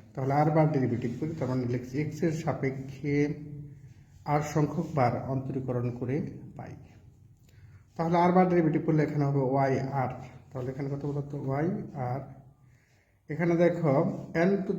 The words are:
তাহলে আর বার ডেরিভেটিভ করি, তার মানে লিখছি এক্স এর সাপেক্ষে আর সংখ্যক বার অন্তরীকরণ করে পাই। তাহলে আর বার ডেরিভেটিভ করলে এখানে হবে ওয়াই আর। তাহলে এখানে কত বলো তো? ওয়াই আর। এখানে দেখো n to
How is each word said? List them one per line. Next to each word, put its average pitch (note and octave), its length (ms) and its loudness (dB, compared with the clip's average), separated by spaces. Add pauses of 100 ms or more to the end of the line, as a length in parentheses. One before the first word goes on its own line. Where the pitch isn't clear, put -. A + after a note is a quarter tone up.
(140)
তাহলে C3+ 280 0
আর D3+ 140 6
বার D#3 200 6
ডেরিভেটিভ A#2 440 0
করি, D#3 200 -4
তার C3 120 -2
মানে B2+ 120 0 (100)
লিখছি B2+ 300 -6
এক্স D3+ 220 -6
এর D#3+ 80 2 (100)
সাপেক্ষে C#3+ 720 -4 (1160)
আর D3+ 80 4 (120)
সংখ্যক D#3+ 340 0 (100)
বার A#2+ 160 4 (200)
অন্তরীকরণ B2+ 540 -2 (120)
করে B2 160 -4 (420)
পাই। - 160 -12 (1200)
তাহলে E3+ 280 2
আর F3+ 100 6
বার F#3 160 8
ডেরিভেটিভ D#3+ 360 4
করলে D#3 200 4
এখানে D3 220 0
হবে C#3 120 2 (100)
ওয়াই C3+ 220 2 (280)
আর। B2 100 -2 (380)
তাহলে B2+ 240 -8
এখানে C#3 200 -6
কত C#3 160 -8
বলো C#3+ 120 -4 (100)
তো? C#3+ 60 -6 (100)
ওয়াই C#3+ 200 0 (440)
আর। C#3 100 -6 (1120)
এখানে E3+ 220 0 (100)
দেখো D#3+ 300 4 (540)
n G3 40 4 (140)
to G3+ 140 -4